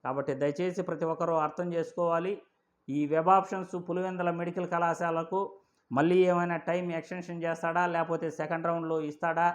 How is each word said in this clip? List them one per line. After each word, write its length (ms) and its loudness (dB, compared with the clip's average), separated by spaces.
కాబట్టి 300 -2
దయచేసి 480 -2
ప్రతి 240 -4
ఒక్కరూ 320 0
అర్థం 340 -2
చేసుకోవాలి. 600 0
ఈ 180 -2
వెబ్ 240 4
ఆప్షన్స్ 540 2
పులివెందుల 460 -2
మెడికల్ 380 -4
కళాశాలకు 720 0
మళ్ళీ 340 4
ఏమైనా 320 2
టైమ్ 360 -2
ఎక్స్‌టెన్షన్ 520 -8
చేస్తాడా, 420 0
లేకపోతే 440 0
సెకండ్ 380 -4
రౌండ్లో 340 0
ఇస్తాడా 520 0